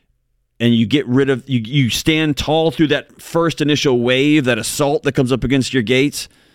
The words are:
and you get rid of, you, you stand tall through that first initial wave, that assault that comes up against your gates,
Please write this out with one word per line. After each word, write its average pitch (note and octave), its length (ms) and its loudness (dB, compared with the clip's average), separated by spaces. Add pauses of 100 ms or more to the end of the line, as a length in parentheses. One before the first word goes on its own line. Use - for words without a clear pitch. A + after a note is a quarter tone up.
(600)
and A#2 140 4
you A#2 120 2
get C3 220 0
rid C3+ 220 2
of, B2+ 180 -4
you, B2+ 120 -2
you A#2+ 300 0
stand D#3 460 0
tall D#3+ 360 0
through D#3 160 0
that C#3 340 -4
first E3 400 -2
initial C#3+ 400 2
wave, C3+ 440 2
that A#2+ 120 0
assault C#3+ 460 -4
that C#3 80 0
comes C3 200 -2
up B2 120 0
against B2+ 300 0
your B2+ 100 0
gates, C3 440 0 (280)